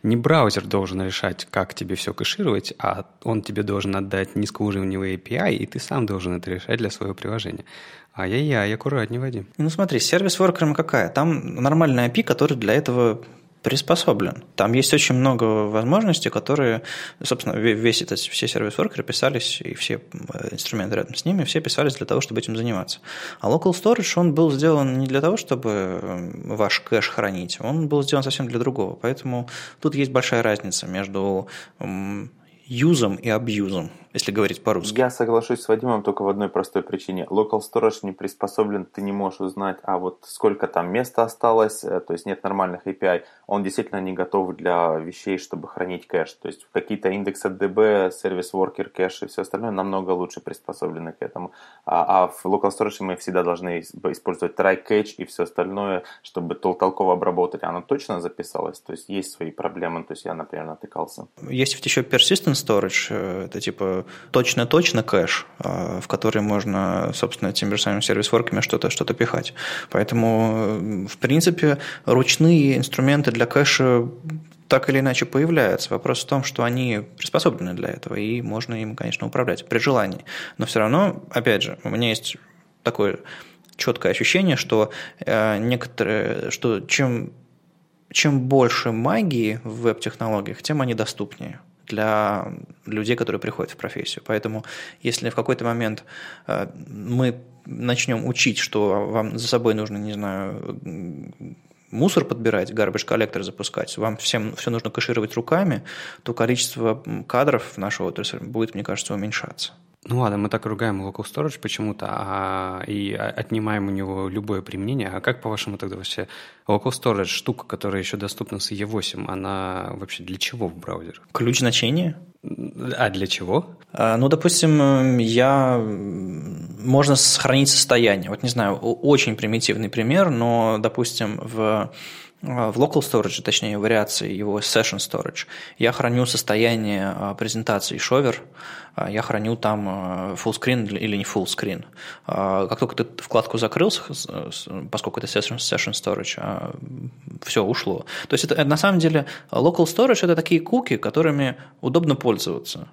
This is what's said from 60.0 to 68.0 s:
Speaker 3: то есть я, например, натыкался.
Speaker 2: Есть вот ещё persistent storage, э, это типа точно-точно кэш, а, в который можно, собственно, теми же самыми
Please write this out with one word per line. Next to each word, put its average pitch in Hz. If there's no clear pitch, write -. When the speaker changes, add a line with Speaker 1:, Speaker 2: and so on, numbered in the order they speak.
Speaker 3:
то 80
есть -
я, 85
например, 80
натыкался. -
Speaker 2:
Есть 131
вот -
ещё -
persistent 131
storage, 98
э, 95
это 92
типа 92
точно-точно 123
кэш, -
а, 90
в -
который 110
можно, 98
собственно, -
теми 101
же 101
самыми 101